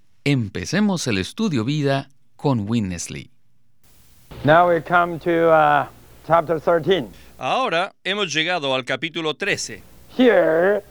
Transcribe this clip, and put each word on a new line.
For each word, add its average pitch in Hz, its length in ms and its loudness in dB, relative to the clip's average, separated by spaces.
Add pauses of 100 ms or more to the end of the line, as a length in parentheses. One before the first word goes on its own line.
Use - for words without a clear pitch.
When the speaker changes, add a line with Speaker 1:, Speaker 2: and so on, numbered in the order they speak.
(240)
Speaker 1:
empecemos 143 840 -2
el 107 140 0
Estudio 139 440 -4
Vida 139 460 -2 (260)
con 120 320 -2
Witness 101 440 -4
Lee. - 180 -14 (1160)
Speaker 2:
Now 165 240 6
we 170 140 2
come 175 380 0
to, 165 320 2
uh, 147 360 4 (380)
chapter 160 340 0
thirteen. 165 500 0 (280)
Speaker 3:
Ahora 180 560 -2 (100)
hemos 190 300 -4
llegado 156 400 -2
al 131 120 -2
capítulo 151 500 -4
trece. 156 480 -6 (340)
Speaker 2:
Here, 190 720 4